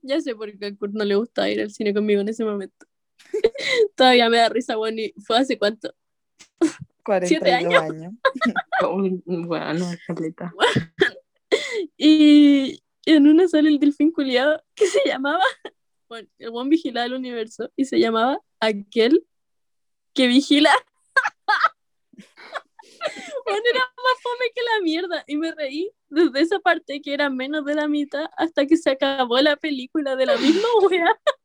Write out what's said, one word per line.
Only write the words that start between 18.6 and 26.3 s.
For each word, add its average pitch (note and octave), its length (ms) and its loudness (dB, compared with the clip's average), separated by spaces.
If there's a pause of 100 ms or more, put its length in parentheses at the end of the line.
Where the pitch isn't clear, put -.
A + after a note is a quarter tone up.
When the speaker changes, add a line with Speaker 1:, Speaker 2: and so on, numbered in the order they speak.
Speaker 1:
Aquel A3 640 0 (880)
que B3+ 140 2
Vigila. C#4+ 440 4 (440)
<laughs> - 600 -2 (1700)
Bueno, G#4 160 -4 (120)
era B4+ 60 0
más B4+ 420 -2
fome A#4+ 320 -6
que B4 80 -8
la A4+ 220 -2
mierda E4 420 -4
y D4 120 -8
me D#4+ 160 -4
reí D#4 360 -8 (200)
desde C#4+ 320 0